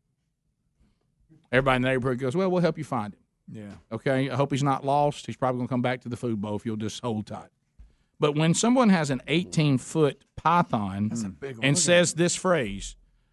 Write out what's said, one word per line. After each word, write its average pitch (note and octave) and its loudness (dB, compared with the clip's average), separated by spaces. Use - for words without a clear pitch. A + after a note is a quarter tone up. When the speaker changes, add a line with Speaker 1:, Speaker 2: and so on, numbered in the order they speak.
Speaker 1:
Everybody C3 4
in B2 0
the C3 2
neighborhood C3 0
goes, C3 -4
"Well, F#3+ 0
we'll F3+ 2
help E3 0
you D#3 -8
find G#2+ -6
him." - -20
Speaker 2:
Yeah. G#2 -16
Speaker 1:
Okay, C3 0
I B2 -6
hope C3+ 0
he's C#3 -2
not C#3 0
lost. D3 0
He's A#2 -12
probably B2+ -2
gonna B2 -6
come B2 -2
back B2+ -4
to B2 -12
the A#2+ -8
food A2+ -4
bowl G#2 -6
if G2+ -8
you'll A2 -4
just G#2+ -8
hold G#2+ -6
tight. - -14
But D3 2
when D#3 4
someone A#3+ 4
has D#3+ 4
an B2+ -4
eighteen-foot D3+ 0
python G#2+ 0
Speaker 2:
That's A2+ -4
a G2 -6
big B2+ -12
one. A2+ -4
Speaker 1:
and C#3 4
Speaker 2:
Look F3 0
at - 2
Speaker 1:
says F3 4
Speaker 2:
it. - -8
Speaker 1:
this E3+ 2
phrase, A#2+ -2